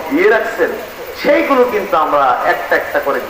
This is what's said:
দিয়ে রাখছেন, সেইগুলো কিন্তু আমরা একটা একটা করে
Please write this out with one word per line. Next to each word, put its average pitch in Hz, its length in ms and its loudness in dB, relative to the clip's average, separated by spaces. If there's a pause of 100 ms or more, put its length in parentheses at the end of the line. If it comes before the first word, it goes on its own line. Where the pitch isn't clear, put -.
(100)
দিয়ে 180 200 4
রাখছেন, - 400 0 (520)
সেইগুলো 277 420 2
কিন্তু 196 320 0
আমরা 143 480 2
একটা - 320 0
একটা - 240 -2
করে 131 300 -2